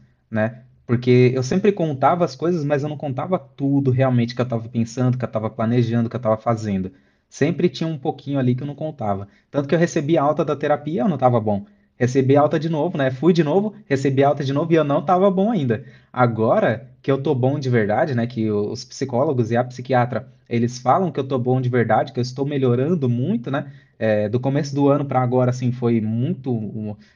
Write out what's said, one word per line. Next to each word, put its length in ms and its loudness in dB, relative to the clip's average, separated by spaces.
né? 320 -4
Porque 480 4
eu 80 -2
sempre 300 2
contava 520 0
as 100 -4
coisas, 300 -2
mas 180 0
eu 60 -6
não 80 -8
contava 420 -4
tudo 520 0
realmente 440 2
que 60 -6
eu 60 0
tava 220 -6
pensando, 480 0
que 80 -4
eu 40 -8
tava 200 -4
planejando, 640 0
que 60 -10
eu 40 -4
tava 160 2
fazendo. 540 -2
Sempre 400 0
tinha 200 -4
um 80 -4
pouquinho 420 -6
ali 160 2
que 80 -6
eu 40 -10
não 80 -10
contava. 520 -6
Tanto 160 -2
que 80 0
eu 40 2
recebi 400 2
alta 260 0
da 100 -2
terapia, 480 -2
eu 60 0
não 80 0
tava 240 4
bom. 240 -2
Recebi 400 2
alta 220 4
de 100 -4
novo, 300 -2
né? 120 0
Fui 220 2
de 120 4
novo, 300 0
recebi 380 2
alta 180 2
de 100 -2
novo 200 0
e 40 6
eu 80 4
não 160 0
tava 300 2
bom 200 0
ainda. 340 -2
Agora 800 0
que 100 -4
eu 120 0
tô 120 0
bom 240 0
de 120 -4
verdade, 440 0
né? 120 0
Que 240 -4
o, 220 -2
os 120 -10
psicólogos 640 -2
e 60 0
a 80 2
psiquiatra, 640 -2
eles 300 -2
falam 320 2
que 100 -4
eu 40 -4
tô 140 -4
bom 220 0
de 80 -2
verdade, 440 2
que 60 -6
eu 40 -2
estou 220 -4
melhorando 640 0
muito, 420 -2
né? 200 -4
É, 300 0
do 120 -2
começo 340 -2
do 140 4
ano 160 4
pra 180 0
agora, 280 2
assim, 200 -2
foi 300 0
muito, 520 -4
um, 440 -6